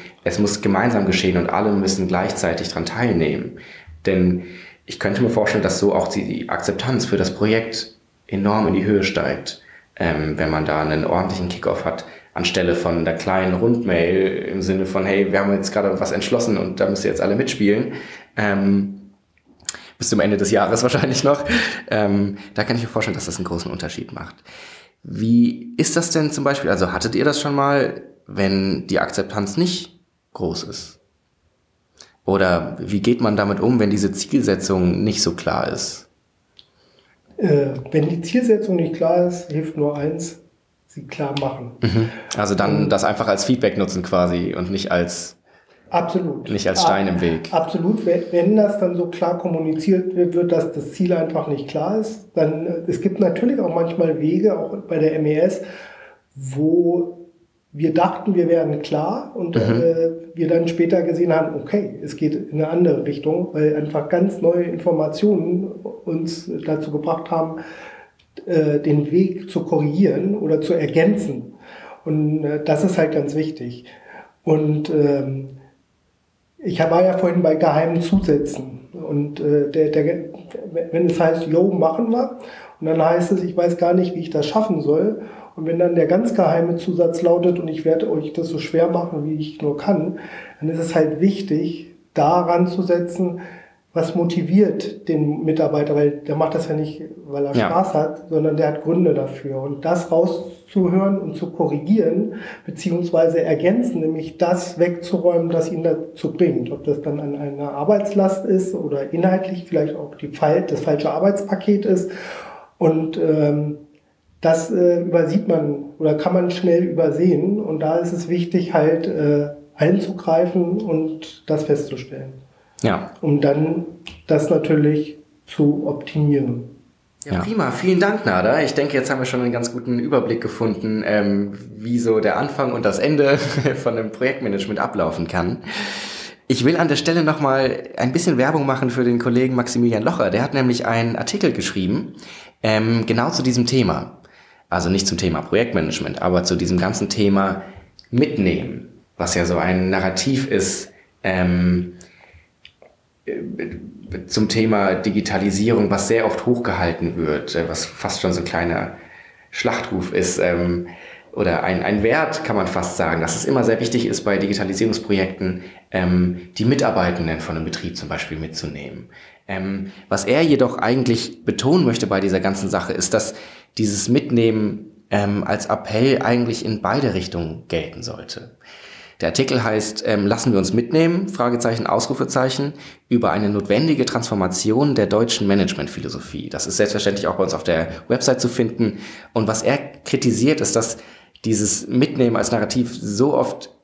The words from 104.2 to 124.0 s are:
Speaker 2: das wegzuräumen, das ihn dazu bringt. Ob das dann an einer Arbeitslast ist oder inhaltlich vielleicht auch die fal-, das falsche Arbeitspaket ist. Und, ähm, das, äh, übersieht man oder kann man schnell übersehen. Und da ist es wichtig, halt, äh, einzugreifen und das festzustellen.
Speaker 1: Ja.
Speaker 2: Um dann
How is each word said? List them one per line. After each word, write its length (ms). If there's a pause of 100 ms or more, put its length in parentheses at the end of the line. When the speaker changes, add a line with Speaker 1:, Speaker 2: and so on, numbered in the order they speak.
Speaker 2:
das 420
wegzuräumen, 720
das 240
ihn 100
dazu 480
bringt. 400
Ob 140
das 160
dann 180
an 160
einer 380
Arbeitslast 720
ist 300
oder 360
inhaltlich 560
vielleicht 300
auch 180
die 140
fal-, 360
das 140
falsche 320
Arbeitspaket 720
ist. 260 (640)
Und, 400
ähm, 600 (640)
das, 320
äh, 300
übersieht 480
man 340 (160)
oder 140
kann 200
man 160
schnell 360
übersehen. 760
Und 220
da 160
ist 160
es 160
wichtig, 440
halt, 320
äh, 440 (260)
einzugreifen 1040
und 680
das 180
festzustellen. 680 (500)
Speaker 1:
Ja. 280 (100)
Speaker 2:
Um 200
dann 440 (400)